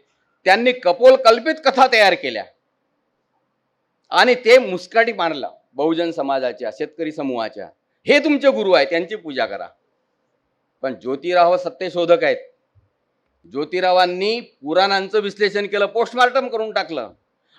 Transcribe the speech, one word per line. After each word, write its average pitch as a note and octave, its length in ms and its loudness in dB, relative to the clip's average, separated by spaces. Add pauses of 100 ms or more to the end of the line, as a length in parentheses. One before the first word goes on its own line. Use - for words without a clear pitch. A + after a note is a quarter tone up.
(460)
त्यांनी A#3 260 4
कपोल B3 440 4
कल्पित A#3+ 400 2 (100)
कथा C4 260 4
तयार G#3 220 4
केल्या A#2 300 -6 (1700)
आणि A3+ 260 4
ते B3 220 6
मुस्काटी A3+ 560 0
मारला D#3 360 -4 (240)
बहुजन E3 380 -2
समाजाच्या, C3 640 -6
शेतकरी D#3 380 -10
समूहाच्या. A2+ 580 -8 (380)
हे - 120 0
तुमचे C#4 300 0
गुरु G#3 220 -2
आहेत, C#3+ 160 2
त्यांची E3+ 280 -6
पूजा C#3+ 300 -6
करा. F#2+ 220 -12 (1120)
पण C3 180 -8
ज्योतिराव E3+ 580 0
सत्यशोधक E3+ 680 0
आहेत, C#3 140 0 (1120)
ज्योतिरावांनी F3+ 880 -2
पुराणांचं F#3+ 800 -2
विश्लेषण G3+ 480 -4
केलं, G3+ 180 0
पोस्टमार्टम B3 640 0
करून G#3+ 240 -6
टाकलं. D#3 400 -6 (480)